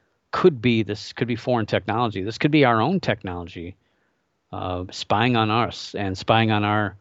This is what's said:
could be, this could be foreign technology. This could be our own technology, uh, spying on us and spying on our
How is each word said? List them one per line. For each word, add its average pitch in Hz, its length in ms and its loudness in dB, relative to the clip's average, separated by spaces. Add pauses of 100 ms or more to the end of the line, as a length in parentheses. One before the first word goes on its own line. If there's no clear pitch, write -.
(320)
could 147 300 4
be, 113 220 2
this 104 300 -8
could 117 160 -4
be 120 80 -4
foreign 120 280 -2
technology. 104 560 -2
This 107 160 -8
could 147 140 0
be 147 140 6
our 117 160 4
own 170 180 0
technology, 87 760 -6 (760)
uh, 92 400 -6
spying 120 460 2
on 110 120 2
us 110 460 -2
and 95 220 -4
spying 113 340 2
on 104 140 2
our 104 360 0